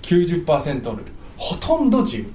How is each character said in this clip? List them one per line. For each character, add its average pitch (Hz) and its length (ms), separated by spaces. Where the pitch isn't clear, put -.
九 175 220
十 170 140
パ 156 180
ー 135 40
セ 147 120
ン 131 80
ト 117 120
ル 107 60
ー - 80
ル。 - 60
ほ - 200
と 320 260
ん 254 80
ど 254 120
自 - 160
由。 104 160